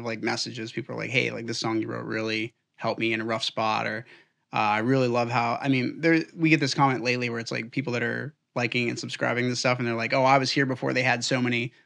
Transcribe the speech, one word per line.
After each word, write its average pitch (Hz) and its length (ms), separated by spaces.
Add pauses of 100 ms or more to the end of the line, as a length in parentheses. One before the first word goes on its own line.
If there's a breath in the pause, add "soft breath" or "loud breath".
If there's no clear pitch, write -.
like, 113 180
messages. 117 500
People - 220
are 113 40
like, 110 120
"Hey, 120 200
like, 113 160
this 117 120
song 113 240
you 113 60
wrote 117 180
really 110 480 (220)
helped 113 240
me 113 120
in 110 80
a 110 40
rough 113 200
spot," 110 420
or, 110 200 (460 soft breath)
uh, 123 40
"I 107 220
really 127 300
love 120 220
how," 120 300
I 139 80
mean, 131 320
there, 165 220 (120)
we 165 140
get 156 120
this 139 140
comment 131 300
lately 123 240
where 117 120
it's, 113 120
like, 120 180
people 131 240
that 120 80
are 117 320 (200)
liking 120 340
and 123 100
subscribing 123 500
to 120 80
stuff, 123 220
and 123 80
they're 117 80
like, 113 200
"Oh, 131 100
I 135 140
was 131 120
here 139 140
before 135 300
they 127 80
had 123 200
so 127 200
many 123 300 (140 soft breath)